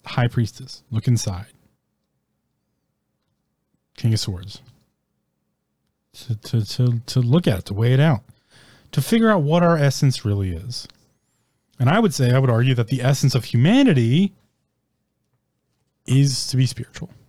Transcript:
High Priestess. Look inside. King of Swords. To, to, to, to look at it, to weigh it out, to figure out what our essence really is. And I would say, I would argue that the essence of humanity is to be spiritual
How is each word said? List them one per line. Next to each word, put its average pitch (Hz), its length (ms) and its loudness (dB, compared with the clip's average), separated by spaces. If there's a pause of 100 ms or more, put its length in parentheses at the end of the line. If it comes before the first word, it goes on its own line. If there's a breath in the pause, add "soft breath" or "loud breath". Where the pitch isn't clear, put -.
High 120 240 -2
Priestess. - 640 -6
Look 110 160 -4
inside. 107 380 -2 (2500)
King 113 180 0
of 104 60 -2
Swords. 95 400 -10 (1500)
To, - 240 -10
to, 110 280 -4
to, 120 420 -2
to - 140 -2
look 127 260 0
at 98 140 0
it, - 60 -20
to 101 80 -10
weigh 117 180 0
it 131 80 2
out, 147 220 2 (680 soft breath)
to 139 100 -2
figure 226 280 2
out 190 120 2
what 160 200 2
our 170 140 4
essence 139 480 0
really 101 260 -2
is. 98 380 -12 (920)
And 127 120 2
I 208 100 4
would 196 140 2
say, 123 180 2
I 131 60 4
would 135 120 2
argue 123 240 2
that 117 140 -2
the 123 140 -2
essence 135 320 0
of 120 100 0
humanity 165 880 2 (1700)
is 135 400 0
to 131 100 -6
be 131 100 2
spiritual - 440 -12 (180)